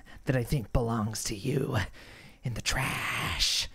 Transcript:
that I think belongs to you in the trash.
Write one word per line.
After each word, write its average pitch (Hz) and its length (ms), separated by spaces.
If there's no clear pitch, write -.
that 131 100
I 123 80
think 113 300
belongs 113 520
to 113 100
you 113 420
in 117 120
the - 60
trash. - 1120